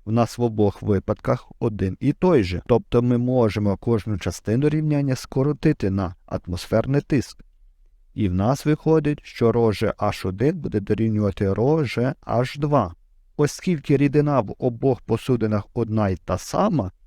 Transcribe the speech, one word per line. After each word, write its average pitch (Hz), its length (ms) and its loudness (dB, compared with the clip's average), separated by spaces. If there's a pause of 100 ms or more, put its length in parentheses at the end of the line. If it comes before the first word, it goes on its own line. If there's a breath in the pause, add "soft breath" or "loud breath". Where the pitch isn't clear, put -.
в 107 60 -4
нас 113 260 0
в 120 40 -2
обох 107 400 0
випадках 104 680 -2 (100)
один 104 420 -2
і 131 120 0
той 160 320 2
же. 87 220 -4
Тобто 120 360 2
ми 123 160 2
можемо 110 580 2
кожну 107 420 -2
частину 113 500 -2
рівняння 147 480 0
скоротити 143 760 0
на 95 240 -2 (120)
атмосферний 110 760 -2
тиск. - 440 -4 (680)
І 107 140 0
в 90 60 -2
нас 110 320 0
виходить, 151 560 2
що - 300 0
ро 113 200 2
Ж 101 260 -2
Аш - 260 -2
один 113 340 -2
буде 123 220 -4
дорівнювати 104 720 0
ро 143 320 0
Ж 120 360 -2
Аш 120 380 -2
два. 143 360 0 (420)
Оскільки 147 600 0
рідина 143 440 2
в 101 180 -4
обох 123 420 0
посудинах 110 640 -2 (100)
одна 110 340 0
й 95 80 -2
та 90 220 -4
сама, 156 520 -2 (160)